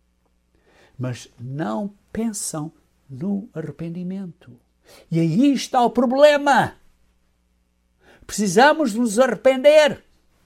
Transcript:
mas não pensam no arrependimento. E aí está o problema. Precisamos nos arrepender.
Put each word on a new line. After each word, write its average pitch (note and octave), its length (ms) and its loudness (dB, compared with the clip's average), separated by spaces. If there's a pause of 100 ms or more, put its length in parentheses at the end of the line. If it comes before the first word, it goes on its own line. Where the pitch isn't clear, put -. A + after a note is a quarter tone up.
(1000)
mas B2 300 -10 (100)
não G3+ 560 -8 (180)
pensam G3+ 600 -8 (360)
no G3 460 -8
arrependimento. E3+ 1040 -12 (520)
E E3 100 0
aí F#3 320 2
está B3+ 300 -2
o A#3 80 2
problema. C4+ 840 2 (1500)
Precisamos A3+ 680 2
nos A3+ 240 -2
arrepender. C4 880 4 (420)